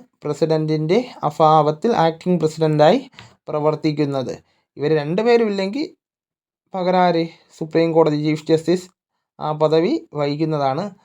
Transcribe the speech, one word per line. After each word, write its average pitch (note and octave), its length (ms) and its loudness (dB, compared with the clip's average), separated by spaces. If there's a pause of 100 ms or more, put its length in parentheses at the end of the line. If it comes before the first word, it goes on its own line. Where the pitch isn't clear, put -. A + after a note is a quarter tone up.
(240)
പ്രസിഡന്റിൻ്റെ D#3 840 -2 (140)
അഭാവത്തിൽ D#3 720 2
ആക്ടിംഗ് E3 440 0
പ്രസിഡന്റായി D#3 680 2 (380)
പ്രവർത്തിക്കുന്നത്. D3+ 880 -2 (400)
ഇവർ D3+ 200 0
രണ്ടുപേരും A3 500 0
ഇല്ലെങ്കിൽ G3+ 480 -6 (800)
പകരം F#3 260 0
ആര്? E3+ 280 2 (300)
സുപ്രീം E3 340 0
കോടതി D#3 320 2
ചീഫ് D3+ 240 -4
ജസ്റ്റിസ് E3+ 420 0 (500)
ആ D3+ 120 -6
പദവി D#3+ 640 0
വഹിക്കുന്നതാണ്. D3 760 -4 (160)